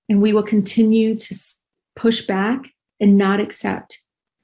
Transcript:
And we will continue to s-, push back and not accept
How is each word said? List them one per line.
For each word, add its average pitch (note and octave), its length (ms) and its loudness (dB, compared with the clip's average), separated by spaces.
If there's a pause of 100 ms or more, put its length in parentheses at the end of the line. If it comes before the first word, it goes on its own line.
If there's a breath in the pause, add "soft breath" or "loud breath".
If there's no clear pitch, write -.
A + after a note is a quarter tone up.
And G3+ 140 4
we G#3+ 100 2
will G#3 120 2
continue A3 720 2
to - 180 -12
s-, - 260 -6 (360)
push A3+ 240 0
back G#3 400 -4 (400)
and G3+ 180 4
not G3+ 220 2
accept - 600 -8 (440)